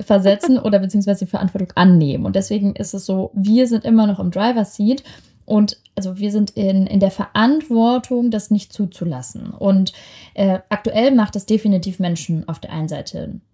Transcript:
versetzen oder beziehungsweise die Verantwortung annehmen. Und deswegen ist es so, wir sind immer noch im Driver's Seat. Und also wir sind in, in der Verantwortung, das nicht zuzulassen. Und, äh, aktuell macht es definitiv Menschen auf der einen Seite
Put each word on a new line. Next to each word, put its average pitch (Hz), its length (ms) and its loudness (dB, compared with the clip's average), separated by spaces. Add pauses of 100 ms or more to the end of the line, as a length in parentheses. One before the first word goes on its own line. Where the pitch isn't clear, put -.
versetzen 202 560 2
oder 208 200 2
beziehungsweise 196 480 0
die - 40 -18
Verantwortung 190 440 -4
annehmen. 170 520 4
Und 196 100 -2
deswegen 202 380 -2
ist - 180 -8
es 196 140 -10
so, 190 280 -4
wir 214 320 2
sind 226 180 -2
immer 220 220 4
noch 196 120 -2
im 185 120 -4
Driver's 214 440 -2
Seat. 233 300 -2 (420)
Und 214 320 0 (160)
also 190 240 -8
wir 202 140 -4
sind 208 180 0
in, 190 360 0
in 196 140 0
der 196 100 4
Verantwortung, 240 1200 0
das 214 200 -4
nicht 208 220 -2
zuzulassen. 170 800 -8
Und, 196 420 2 (400)
äh, 190 280 0 (100)
aktuell 220 440 0
macht 214 220 2
es 190 100 -8
definitiv 196 520 0
Menschen 170 500 -4
auf 160 120 -10
der - 120 -16
einen 156 160 -6
Seite 143 520 -10 (140)